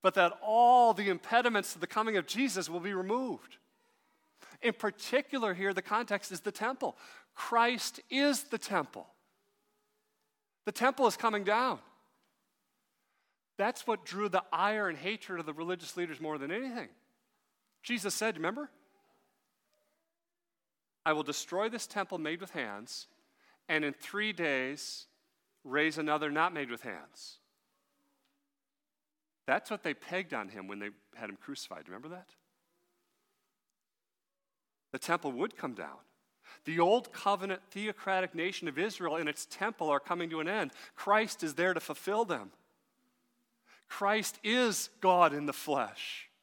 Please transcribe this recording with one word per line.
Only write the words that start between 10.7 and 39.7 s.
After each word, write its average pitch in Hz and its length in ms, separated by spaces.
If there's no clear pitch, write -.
temple 233 360
is - 80
coming 208 280
down. 214 380
That's 214 300
what 208 180
drew 202 240
the 180 220
ire 202 380
and 156 80
hatred 185 420
of 160 60
the 151 80
religious 170 440
leaders 160 220
more 156 180
than 139 140
anything. 233 380
Jesus 202 320
said, 220 220
remember? 208 360
"I 156 80
will 151 100
destroy 175 460
this 233 180
temple 196 300
made 160 240
with 185 100
hands, 113 560
and 156 180
in 143 80
three 208 400
days 143 760
raise 147 340
another 151 320
not 165 240
made 139 160
with 117 120
hands." - 580
That's 156 240
what 208 100
they 147 140
pegged 175 400
on 104 140
him 95 180
when 101 100
they 104 120
had 107 140
him 98 80
crucified. 95 500
Remember 113 220
that? 180 180
The 131 80
temple 170 320
would 147 260
come 131 160
down. 76 240
The 165 140
old 208 320
covenant 196 500
theocratic 196 640
nation 170 320
of 139 100
Israel 175 380
and 160 120
its - 180
temple 190 440